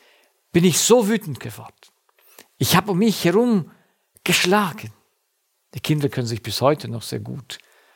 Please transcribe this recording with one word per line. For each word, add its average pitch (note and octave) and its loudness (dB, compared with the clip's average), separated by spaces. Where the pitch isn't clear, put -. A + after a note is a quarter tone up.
bin E3+ 4
ich F3 4
so A3 4
wütend F3+ -4
geworden. A2+ -16
Ich - 0
habe G3+ -2
um F3 0
mich A3 2
herum G#3 2
geschlagen. F3 0
Die - -12
Kinder D3+ 0
können B2 -4
sich A2+ -6
bis - -6
heute C#3 2
noch A#2 -10
sehr - -8
gut B2+ -14